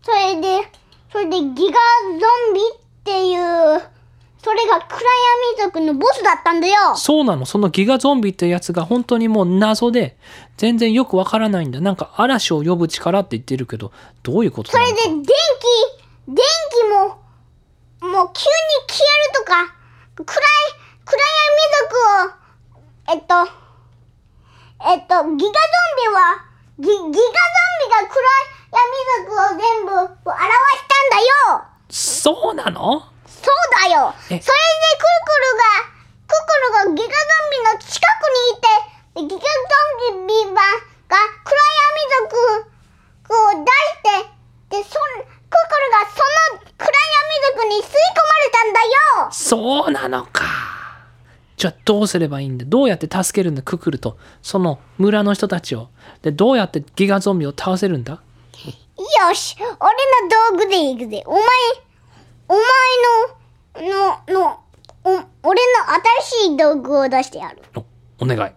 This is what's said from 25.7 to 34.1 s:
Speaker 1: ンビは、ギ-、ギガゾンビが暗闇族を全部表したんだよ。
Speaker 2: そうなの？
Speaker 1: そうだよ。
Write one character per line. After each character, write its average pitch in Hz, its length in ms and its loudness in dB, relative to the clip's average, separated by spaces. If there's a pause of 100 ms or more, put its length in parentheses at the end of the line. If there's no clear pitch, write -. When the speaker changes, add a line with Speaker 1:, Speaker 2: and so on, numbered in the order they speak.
Speaker 1:
ン 659 160 0
ビ 466 180 0
は、 370 300 2 (360)
ギ-、 277 40 -10
ギ 370 80 2
ガ 403 80 2
ゾ 339 80 -10
ン 302 40 -6
ビ 285 40 -6
が 523 960 2
暗 539 80 0 (540)
闇 480 80 2 (420)
族 392 100 -12
を 392 240 0
全 440 280 0
部 392 100 -6
表 370 160 0
し - 160 -14
た 508 720 0
ん 554 100 2
だ 415 140 4 (320)
よ。 - 80 -8 (260)
Speaker 2:
そ - 640 -2
う - 20 -8
な 285 120 -8
の？ 202 420 -4 (180)
Speaker 1:
そ - 260 -4
う - 20 4 (340)
だ 349 60 2
よ。 269 220 2